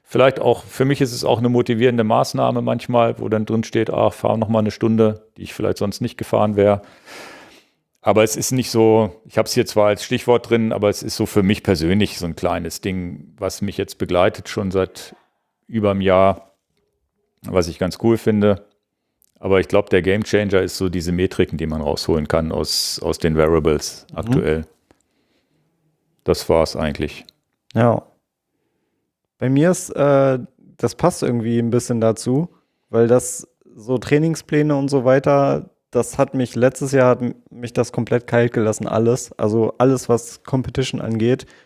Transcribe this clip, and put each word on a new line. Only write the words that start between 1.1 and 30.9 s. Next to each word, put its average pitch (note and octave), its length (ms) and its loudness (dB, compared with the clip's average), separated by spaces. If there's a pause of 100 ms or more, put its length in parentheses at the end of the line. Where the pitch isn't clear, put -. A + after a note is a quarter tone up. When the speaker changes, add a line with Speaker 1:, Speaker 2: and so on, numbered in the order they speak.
Speaker 1:
es A#2+ 120 -8
auch A#2+ 160 0
eine A#2+ 80 2
motivierende A#2+ 560 2
Maßnahme B2 580 0
manchmal, A#2+ 560 0
wo A2 100 -6
dann G#2+ 160 0
drin A2+ 200 -2
steht, - 260 -2
„Ah, G#2+ 200 2
fahr A2 260 0
noch A2 120 -2
mal A2 120 2
eine G#2+ 100 0
Stunde“, A2 560 0 (100)
die F#2+ 60 -16
ich - 100 -16
vielleicht G2+ 260 -4
sonst G2+ 220 -4
nicht A#2+ 160 -6
gefahren G#2+ 380 0
wäre. G2+ 280 4 (1200)
Aber G#2+ 200 4
es A2 140 0
ist A#2+ 160 -4
nicht B2+ 180 -2
so, A2 540 2
ich - 120 -10
hab's A2 160 0
hier A2+ 140 0
zwar G#2 220 2
als G#2 160 -2
Stichwort A#2+ 440 0
drin, A2+ 220 0
aber G#2 200 0
es - 120 -4
ist - 140 -8
so A2 100 -2
für - 160 0
mich G2+ 220 2
persönlich F#2+ 560 0
so F2+ 60 -6
ein E2 100 -8
kleines F2 440 -4
Ding, F#2 560 -8
was F#2+ 260 -6
mich G2+ 160 -6
jetzt G2 200 -6
begleitet F2+ 500 0
schon - 220 -6
seit - 460 -4 (500)
über G#2 240 -2
einem G2 120 0
Jahr, F#2+ 500 2 (880)
was F#2 240 0
ich E2 140 -8
ganz F2+ 240 -4
cool A2+ 120 4
finde. G#2 480 0 (760)
Aber F#2+ 180 2
ich F#2 80 2
glaub, G2+ 240 0
der F#2 120 2
Gamechanger G2 600 0
ist F#2+ 160 -6
so F#2+ 100 -2
diese F2 220 -4
Metriken, F2+ 480 -2
die D#2+ 80 -4
man D#2 140 -6
rausholen D2+ 480 -2
kann D#2+ 240 0
aus, - 500 -4
aus E2 160 -2
den D#2+ 180 0
Wearables D#2 760 0
Speaker 2:
Mhm. - 60 -14
Speaker 1:
aktuell. D#2+ 480 -2 (1600)
Das - 260 -2
war's D#2+ 280 2
eigentlich. D#2 500 -6 (480)
Speaker 2:
Ja. A2+ 280 2 (1400)
Bei B2 120 -2
mir D3 200 4
ist, - 200 -4
äh, C3+ 480 2 (400)
das - 160 -2